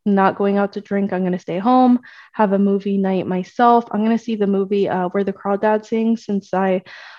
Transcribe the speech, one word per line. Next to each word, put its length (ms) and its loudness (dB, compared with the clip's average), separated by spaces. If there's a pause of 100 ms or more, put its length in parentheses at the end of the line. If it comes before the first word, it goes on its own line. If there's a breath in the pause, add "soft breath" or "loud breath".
not 320 2
going 200 0
out 160 -2
to 80 -10
drink. 300 -4
I'm 140 -4
gonna 140 -4
stay 200 -8
home, 400 4 (320 loud breath)
have 220 0
a 60 2
movie 380 0
night 300 0
myself. 640 2
I'm 100 -2
gonna 160 0
see 180 -6
the 120 -2
movie, 400 0
uh, 220 -2
Where 160 -2
the 80 -4
Crawdads 540 -2
Sing, 280 0
since 380 -6
I 300 -2 (360 loud breath)